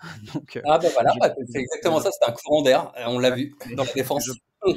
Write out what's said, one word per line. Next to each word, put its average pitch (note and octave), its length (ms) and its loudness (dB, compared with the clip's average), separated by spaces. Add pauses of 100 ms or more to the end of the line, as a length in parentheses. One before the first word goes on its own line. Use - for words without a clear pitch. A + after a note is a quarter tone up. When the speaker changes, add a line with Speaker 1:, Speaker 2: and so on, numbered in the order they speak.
Speaker 1:
<laughs> A2 420 -12
Donc, - 140 -16
euh, - 80 -6
Speaker 2:
Ah, D3+ 140 4
bah E3+ 140 2
voilà, C3 200 4
Speaker 1:
je B2 60 -4
Speaker 2:
bah, - 140 2 (140)
c'est B2 120 -6
exactement D#3+ 360 -2
Speaker 1:
voilà. F#3+ 160 0
Speaker 2:
ça, - 80 -10
c'est B2 100 2
un A#2 40 -4
courant D3 280 0
d'air, C3 360 4
euh, B2 100 -8
on B2 120 0
l'a B2+ 100 4
Speaker 1:
Ouais, B2 60 2
Speaker 2:
vu C#3 200 -6 (140)
Speaker 1:
mais A#2+ 60 -10
Speaker 2:
dans C3+ 100 -2
la A#2+ 80 -6
défense. C#3+ 320 -2
Speaker 1:
je, - 520 -4